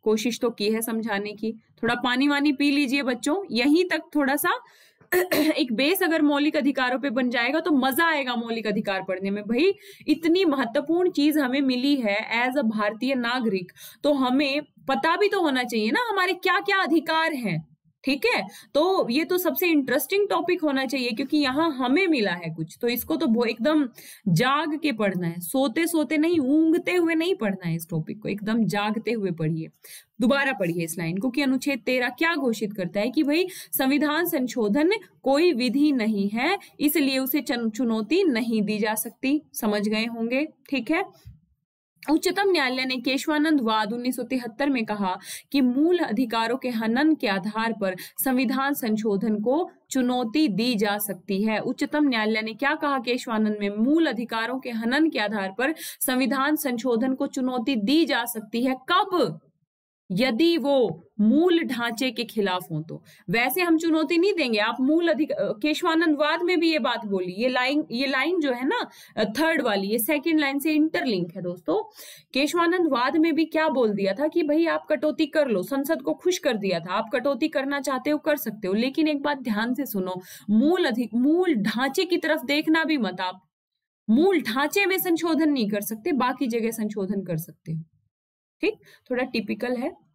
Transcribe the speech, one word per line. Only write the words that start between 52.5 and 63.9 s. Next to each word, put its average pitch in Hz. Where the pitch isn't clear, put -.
क्या 277
कहा -
केशवानंद 220
में? 202
मूल 277
अधिकारों 233
के 254
हनन 247
के 269
आधार 202
पर 277
संविधान 269
संशोधन 254
को 277
चुनौती 254
दी 269
जा 247
सकती 233
है। 262
कब? 349
यदि 262
वो 240
मूल 330
ढांचे 233
के 233
खिलाफ 185
हो 151
तो। 156
वैसे 247
हम 330
चुनौती 320